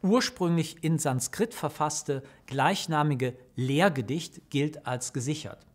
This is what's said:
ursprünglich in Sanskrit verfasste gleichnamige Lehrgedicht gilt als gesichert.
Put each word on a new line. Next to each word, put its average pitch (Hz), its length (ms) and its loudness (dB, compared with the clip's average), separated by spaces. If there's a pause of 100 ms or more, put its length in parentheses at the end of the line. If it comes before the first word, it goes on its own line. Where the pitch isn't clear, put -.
ursprünglich 180 800 2
in 160 160 2
Sanskrit 143 560 -2
verfasste 147 640 -2 (240)
gleichnamige 143 880 2 (200)
Lehrgedicht 139 960 0
gilt 147 340 -2
als 127 280 -6
gesichert. - 600 -6